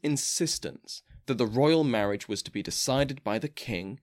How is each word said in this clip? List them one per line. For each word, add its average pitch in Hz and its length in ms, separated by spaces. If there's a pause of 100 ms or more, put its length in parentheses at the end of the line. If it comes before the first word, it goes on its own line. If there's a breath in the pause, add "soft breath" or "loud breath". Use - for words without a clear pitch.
insistence - 1000 (240 soft breath)
that 131 100
the 117 100
royal 147 380
marriage 104 440
was 104 140
to - 80
be 101 120
decided 135 600
by 107 140
the 151 100
king 98 540